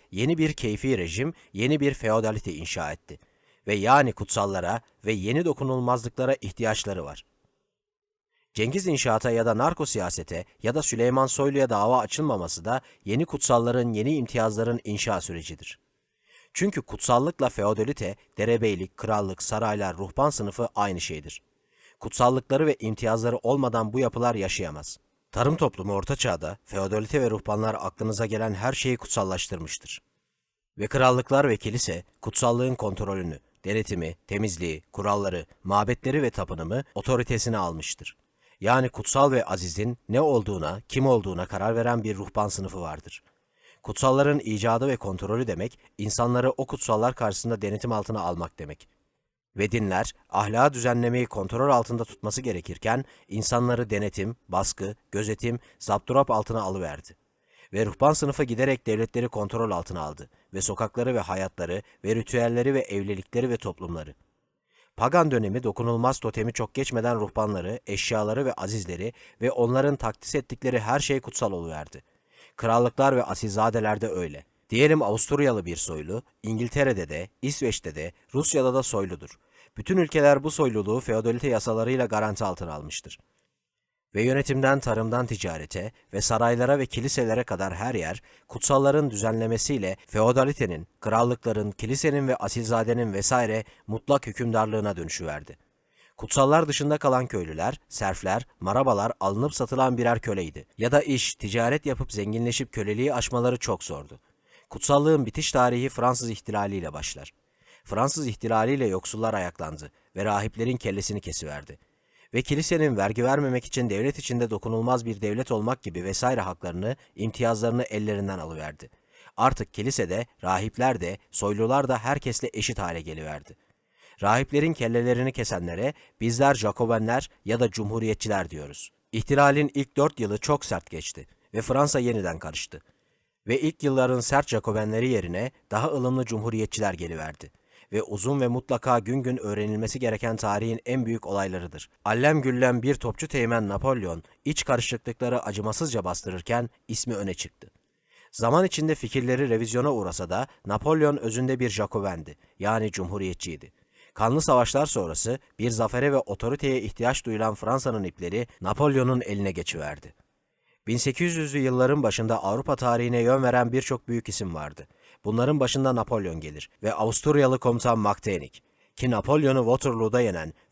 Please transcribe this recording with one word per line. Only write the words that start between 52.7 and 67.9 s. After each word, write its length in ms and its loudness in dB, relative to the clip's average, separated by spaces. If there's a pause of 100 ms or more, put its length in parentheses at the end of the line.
insanları 640 0
denetim, 460 -2 (140)
baskı, 460 -2 (160)
gözetim, 480 -2 (200)
zapturap 520 2
altına 300 0
alıverdi. 540 -6 (580)
Ve 120 2
ruhban 280 4
sınıfı 300 0
giderek 440 0
devletleri 400 0
kontrol 440 -2
altına 300 -4
aldı 280 -10 (240)
ve 80 -4
sokakları 540 -2
ve 40 2
hayatları 600 -4 (220)
ve 120 2
ritüelleri 580 2
ve 60 4
evlilikleri 720 -2
ve 80 -2
toplumları. 560 -8 (840)
Pagan 340 4
dönemi 320 0
dokunulmaz 560 0
totemi 340 -2
çok 200 -4
geçmeden 420 0
ruhbanları, 720 -2
eşyaları 580 -2